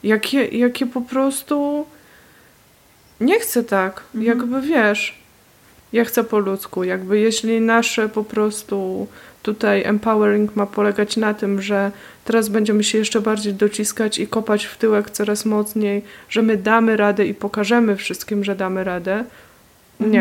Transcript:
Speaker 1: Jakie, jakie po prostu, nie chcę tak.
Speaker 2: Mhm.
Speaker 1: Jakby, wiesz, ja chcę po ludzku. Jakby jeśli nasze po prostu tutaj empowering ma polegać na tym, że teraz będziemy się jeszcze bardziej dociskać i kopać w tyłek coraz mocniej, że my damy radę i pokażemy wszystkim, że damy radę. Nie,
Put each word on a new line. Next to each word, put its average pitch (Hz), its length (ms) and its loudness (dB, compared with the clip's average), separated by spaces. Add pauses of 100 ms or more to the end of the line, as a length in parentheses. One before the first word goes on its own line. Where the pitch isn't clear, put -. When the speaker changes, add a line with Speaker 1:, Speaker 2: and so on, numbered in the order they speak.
Speaker 1:
Jakie, 214 420 2
jakie 247 420 0
po 247 140 -4
prostu, 285 840 -2 (1300)
nie 359 200 2
chcę 240 240 -2
tak. 196 380 -2 (120)
Speaker 2:
Mhm. 220 100 -4
Speaker 1:
Jakby, 240 360 0
wiesz, 233 580 0 (760)
ja 233 120 2
chcę 226 200 0
po 220 140 0
ludzku. 196 460 -2
Jakby 185 340 0
jeśli 220 420 2
nasze 226 480 2
po 214 160 -4
prostu 202 840 -4 (360)
tutaj 208 420 0
empowering 208 720 2
ma 202 100 0
polegać 208 500 0
na 214 180 0
tym, 202 280 -2
że 196 280 0 (340)
teraz 220 240 2
będziemy 214 360 2
się - 140 0
jeszcze 214 220 0
bardziej 208 340 -2
dociskać 208 640 -2
i 208 80 -2
kopać 214 380 -2
w - 120 -14
tyłek 208 340 2
coraz 208 340 -2
mocniej, 208 580 0 (260)
że 226 140 0
my 220 140 4
damy 220 400 4
radę 208 300 2
i 202 80 -2
pokażemy 208 600 2
wszystkim, 202 480 -4
że 202 120 -2
damy 185 280 -2
radę. 190 400 -2 (760)
Nie, 214 60 0 (140)